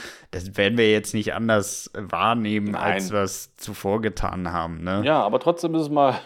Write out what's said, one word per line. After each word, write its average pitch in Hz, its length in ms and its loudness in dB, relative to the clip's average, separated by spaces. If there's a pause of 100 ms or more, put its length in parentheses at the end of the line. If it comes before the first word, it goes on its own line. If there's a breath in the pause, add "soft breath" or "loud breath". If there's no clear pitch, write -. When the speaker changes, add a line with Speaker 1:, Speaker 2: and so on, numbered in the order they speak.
(320 loud breath)
Speaker 1:
das 92 260 -10
werden 104 220 2
wir 110 120 6
jetzt 107 220 2
nicht 107 220 -2
anders 107 580 0
wahrnehmen, 104 800 0
Speaker 2:
Nein. 98 220 0
Speaker 1:
als 95 180 -2
wir 104 100 2
es - 340 -6
zuvor 104 460 -4
getan 92 500 -4
haben. 82 320 -4
Ne? 95 220 0
Speaker 2:
Ja, 147 180 4
aber 110 160 2
trotzdem 170 360 0
ist 160 80 2
es 147 60 -4
mal 143 360 4